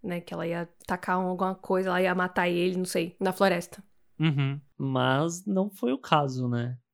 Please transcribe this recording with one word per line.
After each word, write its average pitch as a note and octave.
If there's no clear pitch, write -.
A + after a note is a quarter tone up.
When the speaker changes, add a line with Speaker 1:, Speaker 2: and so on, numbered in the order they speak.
Speaker 1:
né? F3
Que E3+
ela F3
ia E3+
tacar F#3
um, F#3
alguma F#3
coisa, F#3
ela F3+
ia F3+
matar F3+
ele, F3
não F#3
sei, F3
na F#3+
floresta. F3+
Speaker 2:
Uhum. C#3+
Mas C3+
não G3+
foi A#3+
o C4+
caso, C3+
né? A#2+